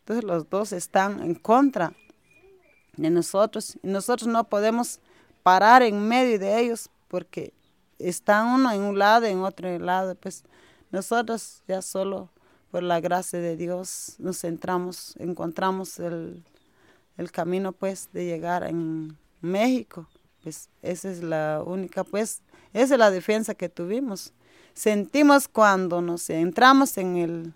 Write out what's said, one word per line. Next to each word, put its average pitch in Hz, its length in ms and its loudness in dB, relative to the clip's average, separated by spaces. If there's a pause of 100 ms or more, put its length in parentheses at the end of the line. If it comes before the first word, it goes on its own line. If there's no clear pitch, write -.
Entonces, 220 240 -6
los 170 260 -4
dos 202 220 -4
están 196 500 -2
en 170 120 -2
contra 240 600 2 (1040)
de 190 120 0
nosotros. 214 720 0
Y 180 60 -8
nosotros 220 380 -2
no 233 180 0
podemos 226 560 -2 (420)
parar 202 400 8
en 208 260 2
medio 240 300 2
de 196 220 0
ellos 233 280 -4 (200)
porque - 440 -10 (460)
está 208 440 2
uno 247 300 2
en 202 80 -2
un 202 180 -2
lado, 220 280 6
en 185 160 -2
otro 185 360 -6
lado. 180 360 -2
Pues - 300 -14 (460)
nosotros 226 760 -4
ya 190 140 -4
solo 190 480 -6 (400)
por 175 120 -4
la 175 180 0
gracia 175 380 -4
de 170 180 -4
Dios 180 600 -10
nos 180 220 -6
centramos, 180 760 -6
encontramos 185 800 -6
el, 170 440 -10 (760)
el 170 120 -8
camino, 180 420 -4
pues, 190 420 -8
de 180 100 -6
llegar 170 400 -4
en 160 540 -6 (240)
México. 202 680 -2 (340)
Pues - 280 -16 (100)
esa 180 300 -8
es 175 120 -10
la 156 440 -2
única, 185 360 -6
pues, 208 380 -6 (320)
esa 254 220 2
es 254 40 4
la 214 120 8
defensa 214 440 -2
que 180 140 -8
tuvimos. 202 640 -6 (400)
Sentimos 269 760 4
cuando 190 520 4
nos 175 300 -6
entramos 240 680 4
en 185 220 -2
el 170 360 -4